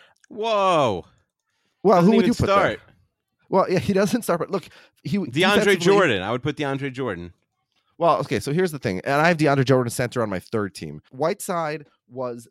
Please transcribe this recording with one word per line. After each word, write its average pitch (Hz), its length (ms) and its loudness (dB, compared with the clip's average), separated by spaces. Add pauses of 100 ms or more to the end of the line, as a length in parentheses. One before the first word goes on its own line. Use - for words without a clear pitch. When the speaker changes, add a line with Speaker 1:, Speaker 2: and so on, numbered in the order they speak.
(300)
Speaker 1:
Whoa. 190 760 0 (760)
Speaker 2:
Well, 190 140 6
Speaker 1:
Doesn't 175 140 6
Speaker 2:
who 226 60 4
would 208 80 4
Speaker 1:
even - 40 2
Speaker 2:
you 240 40 0
put - 160 0
Speaker 1:
start. 196 140 4
Speaker 2:
there? - 320 -4 (540)
Well, 180 200 2
yeah, 180 100 2
he 202 140 -2
doesn't 208 300 0
start, 170 160 -2
but 139 100 -6
look, 175 180 -6 (360)
he 143 160 -4
Speaker 1:
DeAndre 156 120 -6
Speaker 2:
defensively 190 460 4
Speaker 1:
Jordan. 170 460 2
I 104 80 -4
would 123 100 -4
put 147 140 -4
DeAndre 139 360 -4
Jordan. 98 420 -8 (640)
Speaker 2:
Well, 160 240 2
okay, 131 180 -4
so 139 120 -6
here's 175 200 -2
the 180 80 -12
thing. 92 240 -4
And 135 180 -2
I 165 60 4
have 175 100 2
DeAndre 139 280 2
Jordan 127 260 2
center 120 320 -4
on 107 60 -4
my 92 100 -4
third 104 340 -6
team. 76 380 -14
Whiteside 156 760 -6 (220)
was 123 440 -12